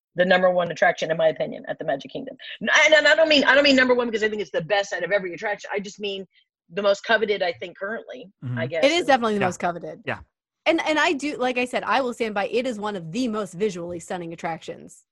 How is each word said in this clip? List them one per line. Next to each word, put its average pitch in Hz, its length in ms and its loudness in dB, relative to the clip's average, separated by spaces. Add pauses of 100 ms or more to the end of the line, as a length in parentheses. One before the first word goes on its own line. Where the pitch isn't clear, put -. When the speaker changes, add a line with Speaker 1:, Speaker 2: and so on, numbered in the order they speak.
(160)
Speaker 1:
the 180 100 4
number 185 240 4
one 175 220 0
attraction, 165 400 2
in 165 60 -2
my 160 100 4
opinion, 139 400 -4
at 139 100 -6
the 185 80 -10
Magic 143 260 -4
Kingdom?" - 260 -12 (240)
N-, 226 80 -4 (160)
and, 311 100 4
and 302 120 6
I 302 80 6
don't 320 140 6
mean, 294 140 6
I 247 100 4
don't 285 100 6
mean 277 120 6
number 254 180 4
one 240 140 0
because 214 160 -2
I 214 60 2
think 208 120 -4
it's 180 100 -8
the 175 100 -2
best 202 320 0
out 180 100 -6
of 170 80 -4
every 185 240 -2
attraction. 208 380 -8
I 202 60 -2
just 202 200 -12
mean 196 260 -8 (480)
the 196 80 -6
most 202 240 2
coveted, 208 360 2
I 175 120 -2
think, 180 240 -14
currently, 196 520 -10 (140)
Speaker 2:
Mm-hmm. 123 140 -6
Speaker 1:
I 165 100 -4
guess. 160 160 -2
Speaker 3:
It 285 80 6
is 339 140 0
definitely 233 300 2
the 202 60 0
Speaker 2:
Yeah. 190 60 2
Speaker 3:
most 180 120 -6
coveted. 170 460 -6
Speaker 2:
Yeah. 120 140 -6 (460)
Speaker 3:
And, 330 200 2
and 311 140 0
I 330 140 2
do, 277 240 -6
like 247 200 -2
I 247 60 0
said, 240 200 -4
I 220 180 0
will 240 120 -4
stand 226 200 -4
by, 196 140 -2
it 247 200 -2
is 226 100 -6
one 208 200 -6
of 165 160 -12
the 247 160 -2
most 214 240 -6
visually 175 480 -6
stunning 170 320 -8
attractions 160 800 -10